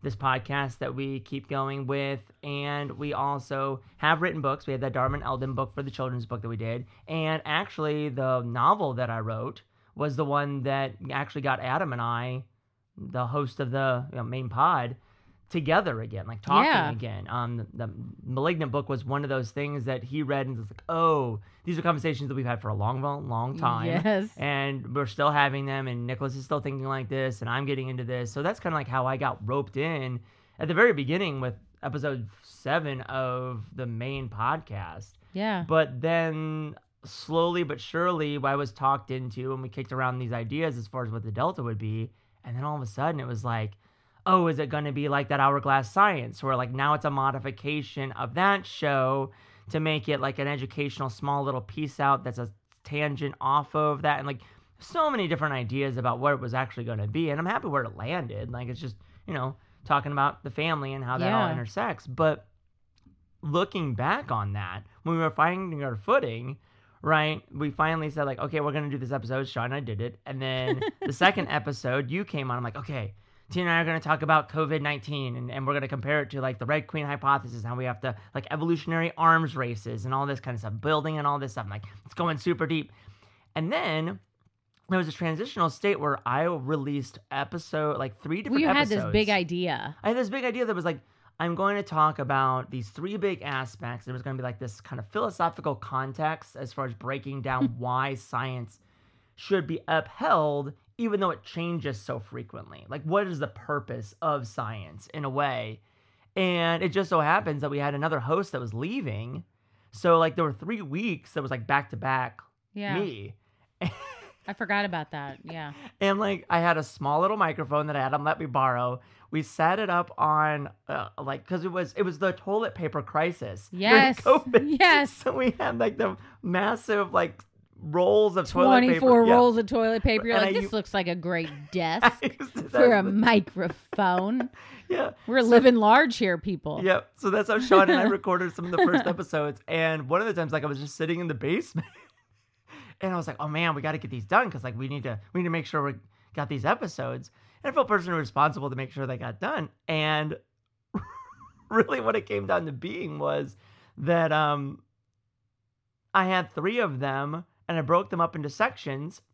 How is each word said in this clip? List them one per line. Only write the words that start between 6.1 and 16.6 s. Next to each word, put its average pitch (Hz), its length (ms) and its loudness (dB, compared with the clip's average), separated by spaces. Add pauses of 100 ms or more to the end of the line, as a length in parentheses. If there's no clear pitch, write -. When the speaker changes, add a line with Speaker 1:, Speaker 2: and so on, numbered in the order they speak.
Speaker 1:
book 110 180 -8
that 117 60 -6
we 113 80 -6
did, 113 280 -6 (240)
and 156 360 -2
actually 151 680 -2
the 127 320 0
novel 131 520 2
that 120 160 -2
I 113 80 -4
wrote 113 440 -6 (340)
was 143 180 -2
the 147 100 0
one 143 380 0
that 135 300 0 (180)
actually 139 320 -6
got 131 160 0
Adam 139 340 -2
and 120 100 -4
I, 120 420 -4 (520)
the 123 300 -4
host 135 320 -2
of 123 140 -2
the, 135 400 0
you 127 60 -8
know, 117 60 -6
main 123 260 -6
pod, 131 440 2 (580)
together 156 480 2
again, 113 260 -8
like, 110 160 -12
talking 147 300 6